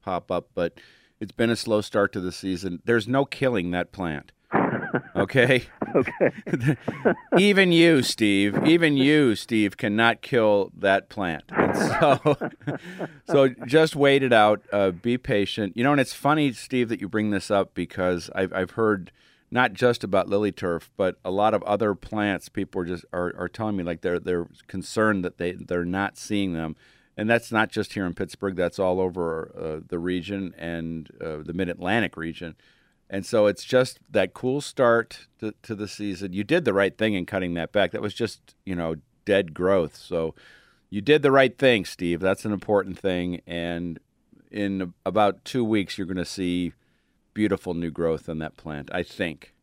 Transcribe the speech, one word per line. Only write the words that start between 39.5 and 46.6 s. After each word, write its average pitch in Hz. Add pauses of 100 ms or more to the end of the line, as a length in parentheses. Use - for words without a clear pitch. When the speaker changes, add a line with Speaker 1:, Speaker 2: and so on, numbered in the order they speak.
Speaker 1:
growth. 90
So 82 (560)
you 101
did 147
the 143
right 135
thing, 120
Steve. 87
That's 95
an 107
important 98
thing. 90
And 85 (520)
in 98 (120)
about 98
two 127
weeks, 107
you're 95
gonna 90
see 90 (600)